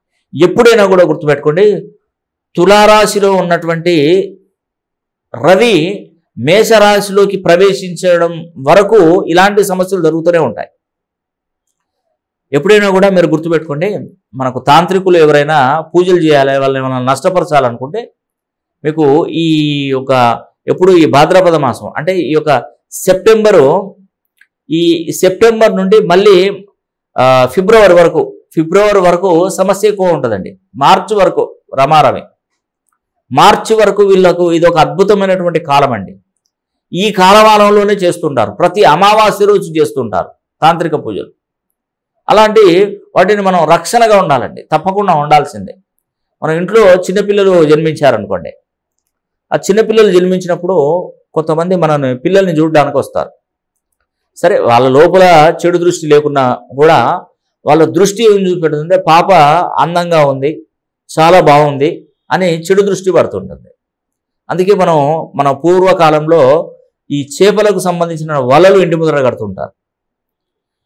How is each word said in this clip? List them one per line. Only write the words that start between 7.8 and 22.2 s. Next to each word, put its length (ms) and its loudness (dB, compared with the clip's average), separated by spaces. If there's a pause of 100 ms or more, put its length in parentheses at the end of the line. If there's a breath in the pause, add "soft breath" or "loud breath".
వరకు 300 4 (340)
ఇలాంటి 280 2 (100)
సమస్యలు 360 -4
జరుగుతూనే 400 0
ఉంటాయి. 220 -10 (1900)
ఎప్పుడైనా 400 2
కూడా 180 4
మీరు 160 0
గుర్తుపెట్టుకోండి, 580 -4 (500)
మనకు 200 -6 (100)
తాంత్రికులు 540 2
ఎవరైనా 340 0 (340)
పూజలు 340 0
చేయాలి, 360 2
వాళ్ళని 260 -2
మనం 120 -6 (120)
నష్టపరచాలనుకుంటే 880 -2 (840)
మీకు 200 -2 (380)
ఈ 40 -2 (480)
యొక్క 180 -4 (580)
ఎప్పుడు 200 2 (100)
ఈ 40 4 (120)
భాద్రపద 380 2 (100)
మాసం 240 -6 (100)
అంటే 140 -4 (160)